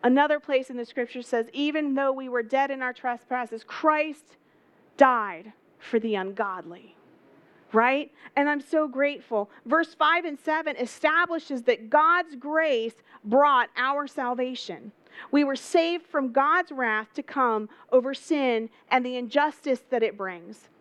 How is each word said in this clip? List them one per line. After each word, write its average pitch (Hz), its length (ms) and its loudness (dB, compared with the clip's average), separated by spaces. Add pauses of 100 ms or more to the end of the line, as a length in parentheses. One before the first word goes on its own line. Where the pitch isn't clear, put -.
Another 285 380 4
place 262 280 -2
in 247 60 -12
the 240 100 -8
scripture 247 360 -8
says, 233 320 -2
Even 294 400 -2
though 269 180 0
we 269 160 -6
were 240 160 -4
dead 269 280 0
in 269 100 -8
our 254 100 -4
trespasses, 240 720 -8
Christ 302 720 -2 (640)
died 214 560 4 (300)
for 233 160 -2
the 220 160 -2
ungodly, 190 800 -8 (760)
right? 262 400 2 (240)
And 285 140 2
I'm 294 120 -2
so 311 260 0
grateful. 262 600 -2 (160)
Verse 320 280 0
five 330 320 2
and 294 140 -8
seven 311 380 -4
establishes 302 880 -2
that 220 260 0
God's 320 460 4
grace 277 600 -2 (280)
brought 254 520 4
our 277 320 -2
salvation. 247 840 -6 (400)
We 294 120 4
were 269 120 0
saved 339 520 0
from 269 240 -4
God's 311 400 2
wrath 220 420 -4
to 285 100 -8
come 220 460 -2 (220)
over 254 220 4
sin 254 560 -2 (200)
and 247 160 2
the 254 120 -6
injustice 269 720 -2
that 240 120 0
it 208 160 -2
brings. 190 520 -12 (120)